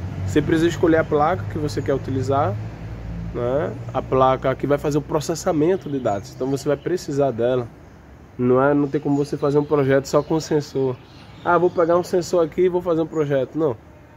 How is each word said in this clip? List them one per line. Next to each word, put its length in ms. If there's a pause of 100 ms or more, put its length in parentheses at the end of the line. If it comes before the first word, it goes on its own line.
(260)
Você 140
precisa 280
escolher 280
a 80
placa 480
que 60
você 240
quer 120
utilizar, 640 (760)
né? 380 (200)
A 80
placa 540
que 120
vai 120
fazer 180
o 60
processamento 880
de 100
dados. 340
Então 140
você 180
vai 100
precisar 540
dela. 380 (720)
Não 220
é, 120
não 160
tem 120
como 160
você 200
fazer 220
um 60
projeto 420
só 160
com 180
sensor. 560 (480)
"Ah, 140
vou 100
pegar 300
um 40
sensor 420
aqui 180
e 60
vou 120
fazer 220
um 40
projeto." 500
Não. 200 (400)